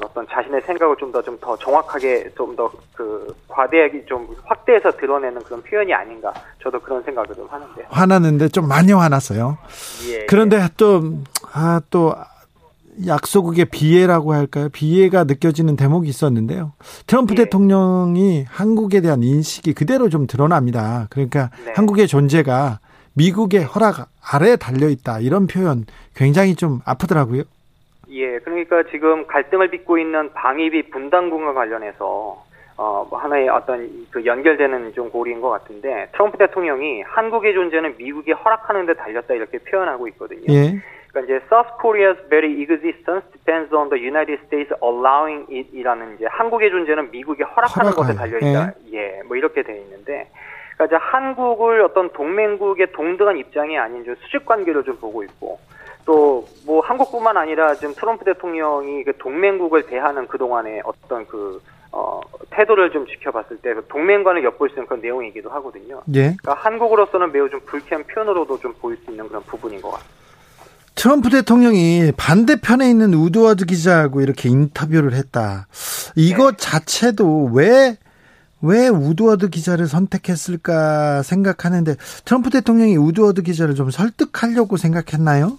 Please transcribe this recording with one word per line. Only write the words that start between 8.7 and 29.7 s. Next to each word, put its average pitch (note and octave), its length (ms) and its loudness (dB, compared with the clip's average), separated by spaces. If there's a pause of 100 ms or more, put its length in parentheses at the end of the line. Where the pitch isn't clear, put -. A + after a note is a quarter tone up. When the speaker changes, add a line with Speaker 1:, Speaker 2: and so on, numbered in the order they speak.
Speaker 2:
화났어요. C#3 680 2 (520)
Speaker 1:
예, - 160 -8
Speaker 2:
그런데 G#3+ 300 4
Speaker 1:
예. G3 60 2 (140)
Speaker 2:
또, G3+ 240 6 (540)
아, E3 260 2 (100)
또 E3 220 2 (920)
약소국의 E3+ 600 2
비애라고 D#3+ 680 4
할까요? D3 380 -2
비애가 F3+ 520 4
느껴지는 D3+ 520 2
대목이 D3+ 320 2
있었는데요. C#3+ 640 -2 (340)
트럼프 A3+ 320 2
Speaker 1:
예. A#3+ 60 8
Speaker 2:
대통령이 F#3 1040 2
한국에 G#3 540 0
대한 D3 200 2
인식이 D3 520 0
그대로 B3+ 340 0
좀 D3+ 180 0
드러납니다. B2 840 0
그러니까 C3+ 400 -2 (140)
Speaker 1:
네. A#2 120 -10
Speaker 2:
한국의 G#3 320 4
존재가 C#3 720 2 (340)
미국의 F#3 500 2
허락 G3+ 440 -2 (240)
아래에 F#3+ 240 4
달려있다, C3 640 -2
이런 F3 260 2
표현 D#3 400 -2 (300)
굉장히 D#3+ 400 4
좀 C#3 280 -2
아프더라고요. C3+ 600 0 (680)
Speaker 1:
예, C3 280 -4
그러니까 E3+ 500 -2
지금 D#3 380 0
갈등을 F#3 420 0